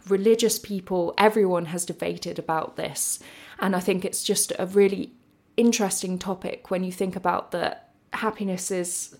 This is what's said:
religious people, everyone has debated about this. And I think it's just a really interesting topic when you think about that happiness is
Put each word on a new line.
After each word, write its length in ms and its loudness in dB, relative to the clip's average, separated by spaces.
religious 500 4
people, 580 -2
everyone 500 4
has 180 -6
debated 560 -6
about 340 -4
this. 460 -6
And 160 0
I 20 -2
think 260 0
it's 200 -4
just 340 0
a 80 -2
really 460 4
interesting 640 2
topic 500 -8
when 140 -2
you 80 -4
think 240 -2
about 380 -2
that 380 -4
happiness 580 -4
is 480 -6